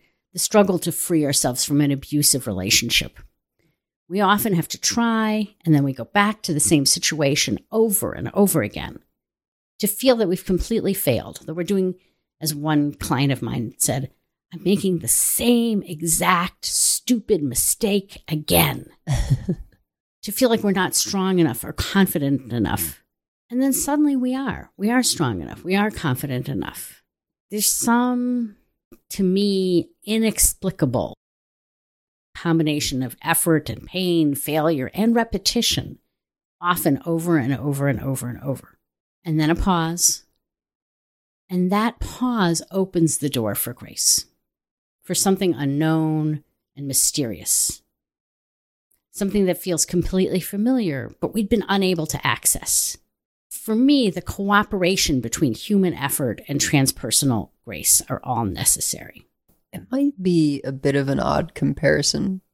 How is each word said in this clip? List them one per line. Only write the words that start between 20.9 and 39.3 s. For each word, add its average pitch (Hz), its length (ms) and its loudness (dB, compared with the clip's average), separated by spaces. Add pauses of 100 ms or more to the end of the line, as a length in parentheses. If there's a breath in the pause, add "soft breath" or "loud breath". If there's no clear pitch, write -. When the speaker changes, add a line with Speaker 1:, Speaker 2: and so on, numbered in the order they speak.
Speaker 1:
strong 190 460 0
enough 135 240 0
or - 80 -12
confident 143 800 0
enough. 92 500 -2 (480)
And 247 100 -2
then 269 120 2
suddenly 285 440 2
we 254 180 0
are. 262 420 -6
We 202 140 -2
are 247 120 4
strong 123 380 0
enough. 65 240 -12
We 180 100 0
are 208 160 2
confident 131 580 -4
enough. - 540 -10 (480)
There's 208 160 -2
some, 247 920 0 (540)
to - 120 -2
me, 190 680 2 (140)
inexplicable 190 1080 0 (1200)
combination 151 680 0
of 120 200 -8
effort 160 460 2
and - 160 -10
pain, 170 500 0
failure 151 600 0
and 226 200 2
repetition, - 840 -2 (640)
often 170 440 0
over 165 320 0
and 135 180 0
over 143 340 -2
and 123 120 0
over 131 280 -6
and 123 140 -10
over. 139 360 -8 (460)
And 156 140 0